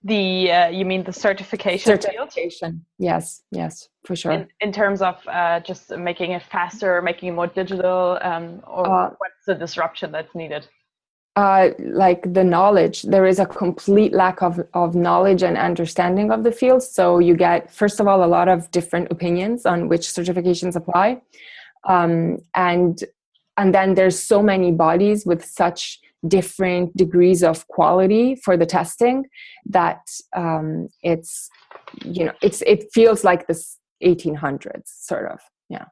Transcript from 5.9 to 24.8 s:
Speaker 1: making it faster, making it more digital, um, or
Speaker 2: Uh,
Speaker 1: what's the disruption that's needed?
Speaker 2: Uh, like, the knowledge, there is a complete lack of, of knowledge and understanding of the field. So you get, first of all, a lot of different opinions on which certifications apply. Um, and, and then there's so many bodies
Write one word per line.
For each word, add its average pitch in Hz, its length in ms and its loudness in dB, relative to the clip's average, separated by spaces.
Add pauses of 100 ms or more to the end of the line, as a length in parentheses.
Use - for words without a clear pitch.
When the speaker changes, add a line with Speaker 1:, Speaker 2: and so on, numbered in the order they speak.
Speaker 1:
making 175 400 -6
it 175 140 -8
faster, 180 580 -4
making 175 280 -6
it - 20 -8
more 170 160 -4
digital, 185 760 -2
um, 170 460 -8
or 185 180 -4
Speaker 2:
Uh, 185 320 0
Speaker 1:
what's - 280 -12
the 196 80 0
disruption 165 580 -8
that's 160 200 -10
needed? 151 360 -12 (680)
Speaker 2:
Uh, 190 360 4 (100)
like, 180 520 0
the 185 120 4
knowledge, 185 580 4
there 190 240 4
is 190 140 2
a 185 60 2
complete 202 680 0
lack 185 300 0
of, 175 180 -2 (140)
of 175 200 0
knowledge 180 480 2
and 170 160 0
understanding 180 720 -2
of 220 140 0
the 233 80 2
field. 254 320 2
So 175 340 2
you 175 160 6
get, 170 380 0
first 208 260 -2
of 208 80 2
all, 190 160 4
a 170 160 2
lot 175 100 2
of 170 220 0
different 175 400 -4
opinions 180 560 -4
on 170 220 0
which 170 140 0
certifications 180 720 -4
apply. 185 440 -2 (680)
Um, 170 500 2 (160)
and, 175 480 0 (540)
and 196 180 2
then 190 200 4
there's 185 240 2
so 208 220 2
many 190 300 2
bodies 180 560 2